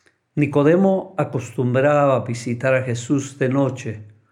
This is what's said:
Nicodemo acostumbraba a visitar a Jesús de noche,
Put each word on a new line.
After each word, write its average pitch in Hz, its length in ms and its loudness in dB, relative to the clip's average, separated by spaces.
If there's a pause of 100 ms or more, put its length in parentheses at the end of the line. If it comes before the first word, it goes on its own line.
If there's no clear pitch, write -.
(340)
Nicodemo 160 840 2
acostumbraba 139 1000 0
a 117 80 -4
visitar 120 500 -4
a 123 100 0
Jesús 139 540 -4
de 127 120 0
noche, 120 540 -4 (280)